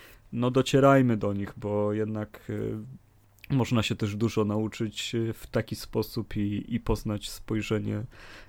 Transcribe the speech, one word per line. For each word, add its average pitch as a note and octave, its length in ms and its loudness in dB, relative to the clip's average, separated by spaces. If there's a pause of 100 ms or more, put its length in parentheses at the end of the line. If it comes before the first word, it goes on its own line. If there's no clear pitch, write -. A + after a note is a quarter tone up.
(320)
No B2 200 2
docierajmy C3 640 6
do G2+ 160 0
nich, G2 240 -4
bo G#2 360 0
jednak, G#2+ 580 -6 (960)
e, C#3+ 60 0
można A#2 280 2
się A2+ 120 0
też G#2 200 -2
dużo A2 300 2
nauczyć, G#2+ 720 -4
e, A2+ 180 -2
w - 140 -14
taki A2 280 -2
sposób - 640 -4
i, G#2 380 -2
i A2+ 40 0
poznać G#2+ 500 -4
spojrzenie, G#2+ 760 -4 (460)